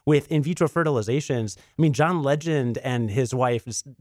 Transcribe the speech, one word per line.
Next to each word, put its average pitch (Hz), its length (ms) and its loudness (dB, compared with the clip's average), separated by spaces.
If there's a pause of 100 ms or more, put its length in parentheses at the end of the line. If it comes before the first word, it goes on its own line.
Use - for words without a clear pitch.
with 147 260 2
in 151 120 2
vitro 165 240 0
fertilizations. 127 920 -2
I - 240 -6
mean, 156 120 4
John 160 280 2
Legend 143 560 0
and 120 320 -2
his 120 240 0
wife 123 340 0
s-, 113 160 -8 (180)